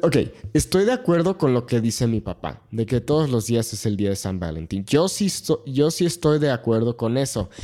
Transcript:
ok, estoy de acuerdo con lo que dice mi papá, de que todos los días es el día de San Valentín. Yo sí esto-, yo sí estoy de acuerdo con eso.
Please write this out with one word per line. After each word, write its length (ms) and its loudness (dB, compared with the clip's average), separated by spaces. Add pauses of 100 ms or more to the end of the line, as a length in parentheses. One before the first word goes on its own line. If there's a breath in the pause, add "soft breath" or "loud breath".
ok, 140 2 (360 loud breath)
estoy 320 2
de 80 4
acuerdo 460 0
con 160 2
lo 100 0
que 160 0
dice 260 0
mi 140 0
papá, 400 -10 (120)
de 120 -2
que 160 0
todos 300 0
los 160 0
días 260 0
es 140 -6
el 100 0
día 140 0
de 60 -2
San 220 -4
Valentín. 460 -6
Yo 240 2
sí 180 -4
esto-, 380 -2
yo 260 2
sí 140 -2
estoy 360 2
de 100 2
acuerdo 480 0
con 180 0
eso. 320 -2 (160 loud breath)